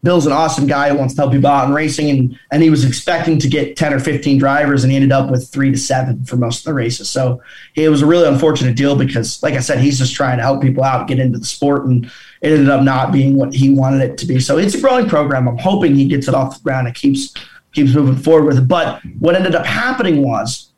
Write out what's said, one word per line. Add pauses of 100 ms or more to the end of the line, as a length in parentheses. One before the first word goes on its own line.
Bill's
an
awesome
guy
who
wants
to
help
people
out
in
racing,
and, (120)
and
he
was
expecting
to
get
ten
or
fifteen
drivers,
and
he
ended
up
with
three
to
seven
for
most
of
the
races.
So (320)
it
was
a
really
unfortunate
deal
because,
like
I
said,
he's
just
trying
to
help
people
out,
get
into
the
sport,
and (340)
it
ended
up
not
being
what
he
wanted
it
to
be.
So
it's
a
growing
program.
I'm
hoping
he
gets
it
off
the
ground
and
keeps, (400)
keeps
moving
forward
with
it.
But (160)
what
ended
up
happening
was